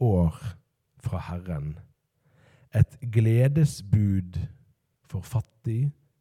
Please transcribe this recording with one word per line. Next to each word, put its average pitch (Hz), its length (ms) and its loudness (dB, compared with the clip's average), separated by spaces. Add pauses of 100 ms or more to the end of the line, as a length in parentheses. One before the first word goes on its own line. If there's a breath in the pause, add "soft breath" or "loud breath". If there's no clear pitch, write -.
år 90 340 4 (640)
fra - 200 -6
Herren, 82 600 -8 (960 soft breath)
et - 260 0
gledesbud 110 1400 2 (680)
for 98 140 -10
fattig 120 720 -4 (280)